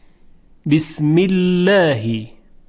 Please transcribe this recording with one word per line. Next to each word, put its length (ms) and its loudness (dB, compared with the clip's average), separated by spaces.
بسم 460 0
الله، 1080 0